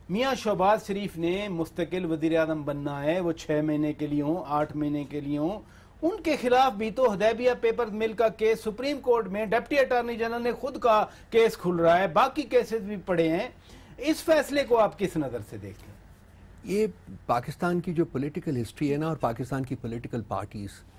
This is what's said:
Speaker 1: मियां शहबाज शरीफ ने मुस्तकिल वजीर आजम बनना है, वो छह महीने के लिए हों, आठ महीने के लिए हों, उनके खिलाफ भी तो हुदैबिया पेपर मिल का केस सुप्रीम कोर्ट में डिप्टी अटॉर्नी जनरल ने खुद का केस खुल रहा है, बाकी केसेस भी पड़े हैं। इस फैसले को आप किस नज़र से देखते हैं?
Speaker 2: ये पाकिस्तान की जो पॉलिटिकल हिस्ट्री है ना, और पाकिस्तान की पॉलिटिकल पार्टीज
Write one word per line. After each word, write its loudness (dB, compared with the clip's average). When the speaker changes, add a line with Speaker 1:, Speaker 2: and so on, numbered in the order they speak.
Speaker 1:
मियां 0
शहबाज 2
शरीफ -6
ने -2
मुस्तकिल -4
वजीर 0
आजम 0
बनना -6
है, 0
वो -2
छह -2
महीने 0
के -6
लिए 0
हों, -2
आठ -2
महीने -2
के -8
लिए -4
हों, -2
उनके -2
खिलाफ 4
भी -4
तो 4
हुदैबिया 2
पेपर 0
मिल -4
का 4
केस 0
सुप्रीम -4
कोर्ट 2
में -4
डिप्टी 0
अटॉर्नी 2
जनरल -2
ने -2
खुद -8
का 4
केस 6
खुल 0
रहा 8
है, 2
बाकी 2
केसेस 0
भी -8
पड़े 2
हैं। -2
इस 0
फैसले 4
को 2
आप 4
किस -2
नज़र -4
से -14
देखते -14
हैं? -18
Speaker 2:
ये 0
पाकिस्तान 0
की -4
जो 2
पॉलिटिकल -4
हिस्ट्री -2
है 0
ना, -2
और -4
पाकिस्तान -2
की -6
पॉलिटिकल -8
पार्टीज -8